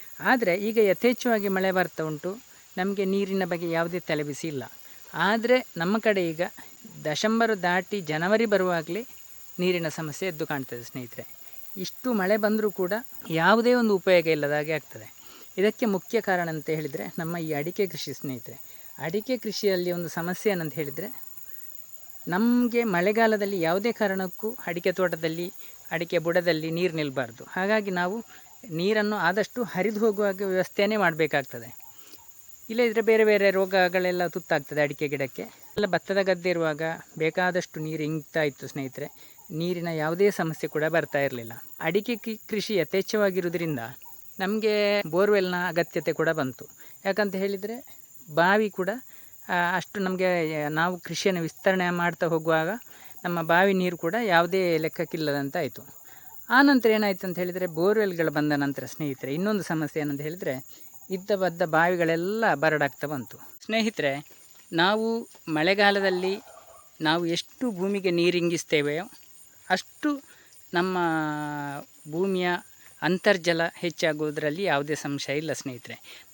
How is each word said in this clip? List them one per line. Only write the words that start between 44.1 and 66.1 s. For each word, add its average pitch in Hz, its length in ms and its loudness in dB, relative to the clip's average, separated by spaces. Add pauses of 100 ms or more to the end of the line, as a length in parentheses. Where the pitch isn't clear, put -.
ನಮಗೆ 208 720 0
ಬೋರ್‌ವೆಲ್‌ನ 190 440 4 (140)
ಅಗತ್ಯತೆ 165 440 -2
ಕೂಡ 156 160 0
ಬಂತು. 147 380 -4 (380)
ಯಾಕಂತ 196 300 -2
ಹೇಳಿದರೆ 202 680 -6 (320)
ಬಾವಿ 190 360 4
ಕೂಡ, 185 200 -2 (580)
ಆ, 175 280 0
ಅಷ್ಟು 180 240 -4
ನಮಗೆ 175 680 0
ನಾವು 170 300 0
ಕೃಷಿಯನ್ನು 175 440 -2
ವಿಸ್ತರಣೆ 180 480 0
ಮಾಡ್ತಾ 175 360 0
ಹೋಗುವಾಗ 160 420 2 (560)
ನಮ್ಮ 170 180 -2
ಬಾವಿ 175 300 4
ನೀರು 180 240 0
ಕೂಡ 170 180 -2 (100)
ಯಾವುದೇ 175 540 2
ಲೆಕ್ಕಕ್ಕಿಲ್ಲದಂತಾಯಿತು. 151 1200 -4 (520)
ಆ 247 120 8
ನಂತರ 262 280 6
ಏನಾಯ್ತು 208 360 2
ಅಂತ 170 120 -6
ಹೇಳಿದರೆ 180 280 -2
ಬೋರ್‌ವೆಲ್‌ಗಳು 175 640 2
ಬಂದ 151 260 2
ನಂತರ 139 300 -2
ಸ್ನೇಹಿತರೆ 135 480 -6
ಇನ್ನೊಂದು 196 280 0
ಸಮಸ್ಯೆ 156 380 -2
ಏನಂತ 147 200 -2
ಹೇಳಿದರೆ 151 440 -6 (460)
ಇದ್ದ 185 200 -6
ಬದ್ದ 185 320 0
ಬಾವಿಗಳೆಲ್ಲ 170 920 2
ಬರಡಾಗ್ತಾ 147 520 2
ಬಂತು. 135 320 -8 (260)
ಸ್ನೇಹಿತರೆ, 156 640 -2 (460)
ನಾವು 220 560 0 (200)
ಮಳೆಗಾಲದಲ್ಲಿ 190 920 2 (600)